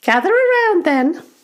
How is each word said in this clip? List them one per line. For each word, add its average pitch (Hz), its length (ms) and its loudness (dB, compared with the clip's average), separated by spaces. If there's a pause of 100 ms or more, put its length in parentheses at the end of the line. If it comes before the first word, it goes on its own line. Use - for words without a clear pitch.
Gather 240 300 0
around 466 540 0
then. 277 380 -2 (200)